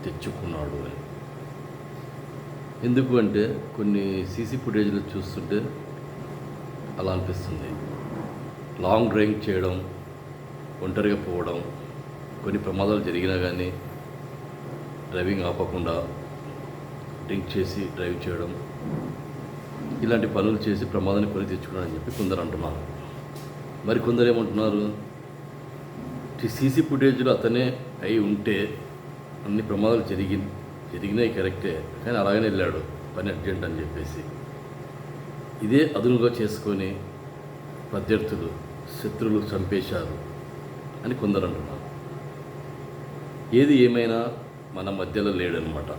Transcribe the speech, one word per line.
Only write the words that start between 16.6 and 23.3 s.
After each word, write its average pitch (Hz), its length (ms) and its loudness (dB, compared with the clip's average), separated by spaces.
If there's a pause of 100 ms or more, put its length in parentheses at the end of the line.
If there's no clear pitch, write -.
డ్రింక్ 98 300 -2
చేసి 95 240 0
డ్రైవ్ 90 480 -2
చేయడం, 87 380 -4 (1400)
ఇలాంటి 110 240 6
పనులు 104 300 4
చేసి 101 280 0
ప్రమాదాన్ని 101 480 2
కొని 98 140 0
తెచ్చుకున్నాడని 92 480 -4
చెప్పి 80 160 -6
కొందరు 92 300 0
అంటున్నారు. 78 460 -4 (1000)